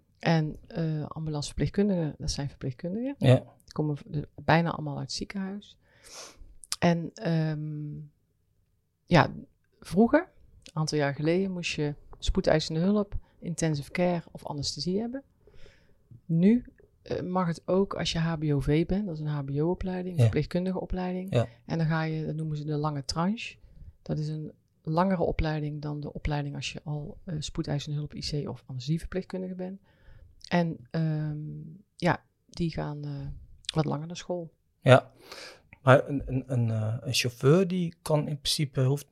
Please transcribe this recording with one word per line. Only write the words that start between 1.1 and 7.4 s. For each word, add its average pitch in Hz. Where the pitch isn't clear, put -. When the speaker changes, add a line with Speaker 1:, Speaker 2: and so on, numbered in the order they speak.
Speaker 1:
dat -
zijn 143
verpleegkundigen. 196
Speaker 2:
Ja. 127
Speaker 1:
Die -
komen 151
v-, 143
de-, 147
bijna 160
allemaal 147
uit 139
het -
ziekenhuis. 202
En, 170
ehm, 151